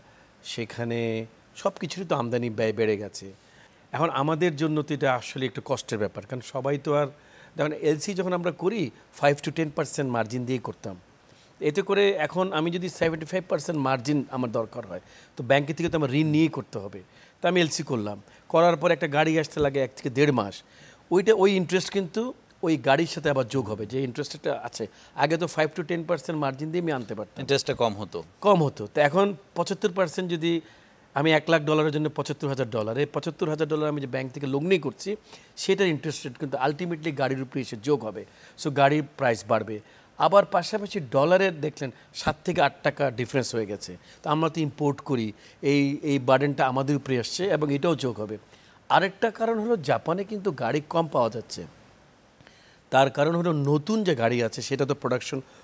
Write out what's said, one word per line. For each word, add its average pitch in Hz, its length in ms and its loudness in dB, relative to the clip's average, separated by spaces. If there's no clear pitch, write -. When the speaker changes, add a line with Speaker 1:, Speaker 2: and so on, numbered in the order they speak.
Speaker 1:
সেখানে 117 800 -4
সব 196 240 -2
কিছুরই 180 260 -8
তো 165 100 0
আমদানি 120 340 0
ব্যয় 110 240 0
বেড়ে 107 240 2
গেছে। 98 360 -12
এখন 160 180 0
আমাদের 151 460 0
জন্য 151 260 0
তো 151 120 -6
এটা 139 200 2
আসলে 127 320 -4
একটু 120 200 -6
কষ্টের 120 320 -4
ব্যাপার, 101 280 -4
কারণ 127 160 -10
সবাই 135 360 -4
তো 147 180 0
আর, 143 120 2
দেখুন, 151 160 0
এলসি 156 400 0
যখন 180 200 -2
আমরা 175 180 -2
করি 175 400 -2
five 143 200 4
to 151 100 -4
ten 156 260 -2
percent 147 280 -2
মার্জিন 120 400 -2
দিয়ে 127 140 -2
করতাম, 104 360 -10
এতে 151 220 0
করে 196 300 4
এখন 180 420 -2
আমি 160 180 0
যদি 180 180 -4
সেভেন্টি 165 360 -2
ফাইভ 180 240 -2
পার্সেন্ট 156 300 -2
মার্জিন 135 520 0
আমার 127 200 -2
দরকার 117 360 -4
হয়, 90 120 -10
তো 143 60 -6
ব্যাংকের 139 320 4
থেকে 165 140 -2
তো 165 80 0
আমার 143 140 0
ঋণ 156 160 2
নিয়েই 151 200 4
করতে 117 320 -8
হবে। 98 240 -12
তো 180 60 0
আমি 175 140 4
এলসি 156 220 0
করলাম, 104 380 -4
করার 170 300 6
পর 170 140 4
একটা 165 160 0
গাড়ি 156 320 2
আসতে 156 200 -2
লাগে 139 220 2
এক 127 140 -2
থেকে - 140 -6
দেড় 143 220 4
মাস, 101 320 0
ওইটা, 202 220 6
ওই 196 180 6
ইন্টারেস্ট 180 380 0
কিন্তু 196 440 -4
ওই 160 160 2
গাড়ির 139 300 4
সাথে 151 220 -2
আবার 131 180 2
যোগ 120 220 -2
হবে, 107 160 -4
যে 131 180 -4
ইন্টারেস্টটা 135 600 -6
আছে। 117 240 -8
আগে 151 220 2
তো 170 80 -4
five 156 320 0
to 160 100 -6
ten 170 200 -4
percent 170 260 -4
মার্জিন 147 380 -4
দিয়ে 175 100 -2
আমি 165 100 0
আনতে 120 240 -6
পারতাম, 104 240 -10
Speaker 2:
ইন্টারেস্টটা 135 340 0
কম 113 200 0
হতো। 87 300 -10
Speaker 1:
কম 185 220 6
হতো। 110 300 -4
তো 147 80 4
এখন 180 340 4
পঁচাত্তর 180 400 -2
পার্সেন্ট 180 360 -2
যদি 170 300 0
আমি 156 180 4
এক 156 180 4
লাখ 165 120 6
ডলারের 156 300 2
জন্য 151 180 0
পঁচাত্তর 143 380 -6
হাজার 135 220 -2
ডলার, 113 280 -2
এই 147 80 2
পঁচাত্তর 160 440 -4
হাজার 151 180 0
ডলার 151 220 0
আমি 147 120 -4
যে 131 60 -6
ব্যাংক 131 240 -6
থেকে 139 160 -6
লোন 139 180 0
নিয়ে 185 160 4
করছি, 143 340 -6
সেটার 190 320 2
ইন্টারেস্ট 156 380 -2
রেট 127 120 -10
কিন্তু 135 200 -4
ultimately 151 540 -2
গাড়ির 135 300 -2
উপরে 131 200 -6
এসে 120 220 -8
যোগ 139 220 0
হবে, 104 200 -8
so 151 60 -2
গাড়ির 139 320 4
প্রাইস 120 300 0
বাড়বে। 107 320 0
আবার 170 280 6
পাশাপাশি 202 540 -2
ডলারের 156 600 4
দেখলেন 143 300 -6
সাত - 220 -2
থেকে 175 160 0
আট 139 120 4
টাকা 135 280 0
ডিফারেন্স 120 440 -2
হয়ে 110 100 -2
গেছে, 95 320 -10
তো - 60 -4
আমরা 156 200 2
তো 156 100 -4
ইম্পোর্ট 143 420 -2
করি, 113 320 -2
এই, 143 400 2
এই 139 180 2
বার্ডেনটা 135 480 4
আমাদের 135 280 0
উপরে 131 240 0
আসছে 180 260 -4
এবং 147 280 2
এটাও 156 220 2
যোগ 120 240 -4
হবে। 107 180 -8
আরেকটা 185 420 2
কারণ 226 280 -2
হলো 226 180 0
জাপানে 147 460 -2
কিন্তু 196 280 -4
গাড়ি 135 380 -2
কম 165 180 0
পাওয়া 127 220 2
যাচ্ছে, 107 360 -10
তার 135 200 6
কারণ 151 260 0
হলো 175 180 2
নতুন 151 500 0
যে 165 120 2
গাড়ি 117 280 2
আছে 113 180 -4
সেটা 135 240 -2
তো 139 100 0
প্রোডাকশন 127 460 -4